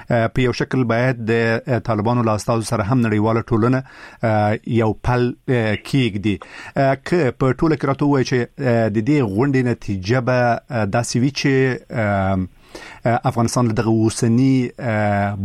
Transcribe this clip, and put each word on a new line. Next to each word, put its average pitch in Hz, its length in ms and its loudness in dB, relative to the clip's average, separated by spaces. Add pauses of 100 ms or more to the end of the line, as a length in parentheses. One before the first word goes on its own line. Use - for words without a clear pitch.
(120)
آه، - 0 -
په 117 280 0
یو 123 120 2
شکل 131 320 -2
باید 117 320 0
د، 113 140 -4
آه، 117 480 0
طالبانو 113 440 0
له 110 120 2
استازو 113 260 -2
سره 107 220 -2
هم 120 200 0
نړیواله 110 400 0
ټولنه، 123 400 0 (420)
آه، 107 420 2
یو 113 260 2
پل، 123 420 -2 (140)
آه، 113 260 0
کېږدي. 104 640 -2 (380)
آه، 135 180 2
که 135 460 0
په 131 120 2
ټوله 156 240 0
کې - 80 -4
راته 139 220 -2
ووایي 139 180 2
چې، 135 100 -2
آه، 120 540 0
د 104 100 -2
دې 139 240 2
غونډې 123 420 0
نتیجه 110 560 -2
به، 123 400 2 (100)
آه، 113 140 -2
داسې 117 320 -2
وي 127 140 2
چې، 131 480 0 (120)
آه، 98 560 0 (600)
آه، 117 180 2
افغانستان 120 420 0
له 110 60 0
دغه 113 160 0
اوسني، 120 840 2 (100)
آه، 104 540 0 (100)